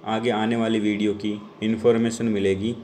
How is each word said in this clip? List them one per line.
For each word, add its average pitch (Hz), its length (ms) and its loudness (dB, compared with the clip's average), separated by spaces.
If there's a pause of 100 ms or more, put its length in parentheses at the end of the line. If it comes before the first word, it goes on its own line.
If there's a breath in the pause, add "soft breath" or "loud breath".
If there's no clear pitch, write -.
आगे 113 240 -2
आने 113 240 0
वाली 113 240 2
video 104 360 0
की 104 180 -4 (300)
information 113 640 2
मिलेगी। 98 560 0